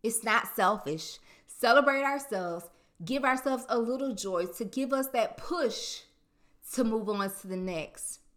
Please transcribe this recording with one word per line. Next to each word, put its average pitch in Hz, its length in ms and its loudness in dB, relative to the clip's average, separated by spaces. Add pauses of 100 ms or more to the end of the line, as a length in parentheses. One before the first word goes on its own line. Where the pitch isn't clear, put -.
It's 220 220 -2
not 220 300 2
selfish. 180 640 0 (280)
Celebrate 269 560 6
ourselves. 190 640 -2 (380)
Give 262 200 -2
ourselves 262 440 2
a 240 100 2
little 247 360 0
joy 185 320 -2
to - 180 -6
give 262 280 0
us 262 160 0
that 233 280 0
push - 640 -2 (720)
to 247 120 2
move 220 240 0
on 196 220 0 (100)
to - 60 -16
the 185 100 -6
next. 185 640 -6 (160)